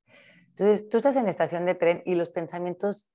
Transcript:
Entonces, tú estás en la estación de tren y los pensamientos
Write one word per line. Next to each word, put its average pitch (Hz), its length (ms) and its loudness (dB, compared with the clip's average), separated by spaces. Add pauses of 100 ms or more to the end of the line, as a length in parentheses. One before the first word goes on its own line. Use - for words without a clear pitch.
(500)
Entonces, 208 400 2
tú 233 80 0
estás 262 180 2
en 262 80 2
la 196 80 0
estación 170 340 -2
de 180 100 2
tren 175 300 2
y 180 100 0
los 170 140 0
pensamientos 175 840 -6